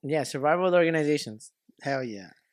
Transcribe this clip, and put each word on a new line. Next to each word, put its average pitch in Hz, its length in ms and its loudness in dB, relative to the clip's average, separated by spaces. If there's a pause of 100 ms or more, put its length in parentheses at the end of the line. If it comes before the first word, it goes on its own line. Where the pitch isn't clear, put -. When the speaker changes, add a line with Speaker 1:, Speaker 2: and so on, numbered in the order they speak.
Speaker 1:
Yeah, 143 200 -2
survival 151 420 0
of 185 60 2
the 175 60 4
organizations. 151 760 0 (300)
Speaker 2:
Hell 139 220 -4
yeah. 101 240 -10 (260)